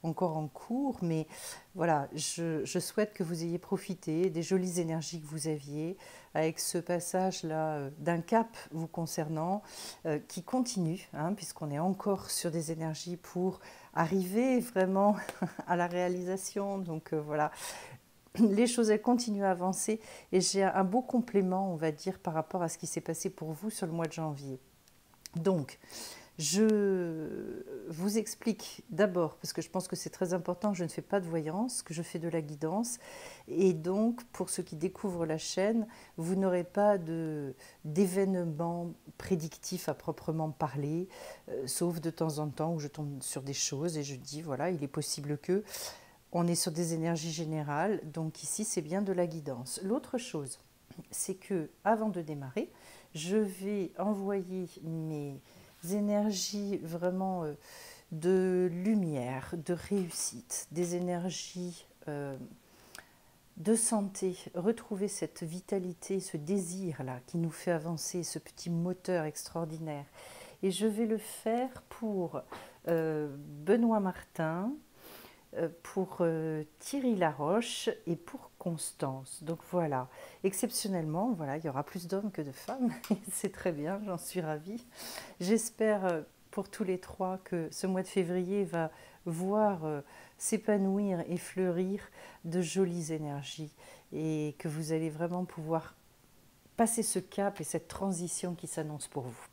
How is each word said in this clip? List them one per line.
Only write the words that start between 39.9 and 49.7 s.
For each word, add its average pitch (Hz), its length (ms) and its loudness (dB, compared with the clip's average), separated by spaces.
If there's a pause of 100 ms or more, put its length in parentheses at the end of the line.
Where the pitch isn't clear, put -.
proprement 160 560 -2
parler, 147 580 -2 (400)
euh, 131 180 -4
sauf 170 340 0
de 165 100 0
temps 156 280 0
en 151 120 -2
temps 160 240 0
où 160 40 -2
je 147 100 -4
tombe 143 340 -6
sur - 180 -6
des 135 140 -6
choses 156 420 0
et 151 60 -2
je 139 140 -6
dis, 143 260 -8
voilà, 147 260 0
il 156 160 0
est 135 40 -4
possible 147 500 -2
que. 196 260 2 (680)
On 170 140 4
est 170 100 4
sur 175 160 0
des 165 200 0
énergies 165 400 0
générales, 156 720 0 (100)
donc 160 300 -4
ici, 214 240 -4
c'est - 160 -2
bien 170 180 0
de 196 140 0
la 175 120 4
guidance. 143 560 -6